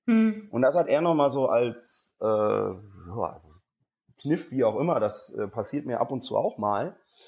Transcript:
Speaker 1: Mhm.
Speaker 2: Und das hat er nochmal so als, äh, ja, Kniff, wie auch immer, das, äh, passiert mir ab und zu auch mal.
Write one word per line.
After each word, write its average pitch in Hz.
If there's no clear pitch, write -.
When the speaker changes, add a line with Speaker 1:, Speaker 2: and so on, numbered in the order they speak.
Speaker 1:
Mhm. 220
Speaker 2:
Und 120
das 135
hat 175
er 147
nochmal 156
so 131
als, -
äh, -
ja, 101
Kniff, 151
wie 131
auch 107
immer, 151
das, -
äh, 104
passiert 117
mir 120
ab -
und 123
zu -
auch -
mal. 104